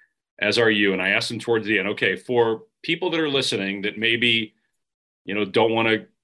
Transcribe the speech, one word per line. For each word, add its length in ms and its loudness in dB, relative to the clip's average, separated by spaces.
as 200 0
are 100 4
you. 240 2
And 80 -2
I 80 2
asked 200 0
them 100 -6
towards 260 0
the 140 2
end, 100 -2
"Okay, 260 -2
for 480 0
people 300 -2
that 80 -2
are 100 0
listening 520 -2
that 160 -6
maybe, 560 0
you 80 -6
know, 120 -2
don't 260 2
wanna, 340 0